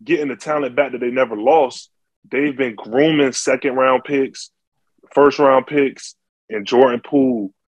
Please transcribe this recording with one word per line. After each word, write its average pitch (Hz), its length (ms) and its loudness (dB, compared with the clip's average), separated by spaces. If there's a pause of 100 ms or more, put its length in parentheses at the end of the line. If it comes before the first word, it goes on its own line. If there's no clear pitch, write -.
getting 147 240 -2
the 123 80 -8
talent 143 400 -6
back 139 160 0
that 123 100 -10
they 123 100 -2
never 123 240 -2
lost, 127 540 0 (400)
they've 139 260 -2
been 123 200 -4
grooming 139 580 0
second-round 131 720 0
picks, - 480 -4 (640)
first-round 135 520 4
picks, 139 500 -4 (340)
and 104 180 -8
Jordan 123 360 4
Poole, 127 480 0 (200)